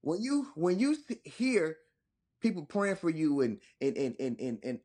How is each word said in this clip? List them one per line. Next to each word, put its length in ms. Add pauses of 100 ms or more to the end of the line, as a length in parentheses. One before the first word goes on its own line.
When 200
you, 340
when 240
you 140
s-, 300
hear 540 (640)
people 240
praying 320
for 120
you 320
and, 180 (220)
and, 160
and, 220
and, 200
and, 240
and 220